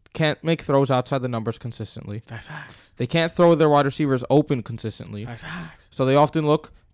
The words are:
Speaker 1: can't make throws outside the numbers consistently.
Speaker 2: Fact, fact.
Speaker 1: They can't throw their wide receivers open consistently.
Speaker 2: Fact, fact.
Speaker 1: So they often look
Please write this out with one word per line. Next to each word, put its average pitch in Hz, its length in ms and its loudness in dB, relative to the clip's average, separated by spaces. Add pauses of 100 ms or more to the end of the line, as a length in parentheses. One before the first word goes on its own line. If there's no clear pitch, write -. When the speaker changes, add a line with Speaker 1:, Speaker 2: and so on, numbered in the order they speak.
(140)
Speaker 1:
can't 156 300 -2
make 160 180 -2
throws 139 280 2
outside 127 320 -2
the 127 60 -4
numbers 113 320 -6
consistently. 110 640 -12
Speaker 2:
Fact, - 200 -16
fact. 151 280 -16 (220)
Speaker 1:
They 127 100 -6
can't 165 260 0
throw 170 220 6
their 156 160 4
wide 143 160 4
receivers 135 460 -2
open 139 320 2
consistently. 107 600 -10
Speaker 2:
Fact, 117 160 -14
fact. 165 500 -14
Speaker 1:
So 131 140 -2
they 131 100 4
often 151 320 2
look 151 240 0 (220)